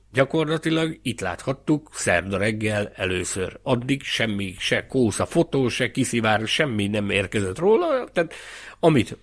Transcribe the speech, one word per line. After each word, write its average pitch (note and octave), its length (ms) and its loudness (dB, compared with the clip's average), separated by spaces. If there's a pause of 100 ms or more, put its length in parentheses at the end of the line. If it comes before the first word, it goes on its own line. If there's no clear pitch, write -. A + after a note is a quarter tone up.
(140)
gyakorlatilag D#3+ 880 0
itt - 200 -4
láthattuk C#3 720 -2
szerda F#2 440 0
reggel G#2+ 580 -2
először. F#2 680 -4
Addig C3 400 0
semmi, G2+ 560 -2
se - 280 -2
kósza A2 380 2
fotó, C#3 440 0
se A#2+ 220 -2
kiszivár, A2 560 2
semmi A2 400 0
nem G#2 220 -2
érkezett F#2+ 500 0
róla. C4 540 2
Tehát E3 200 0 (460)
amit, D3 440 4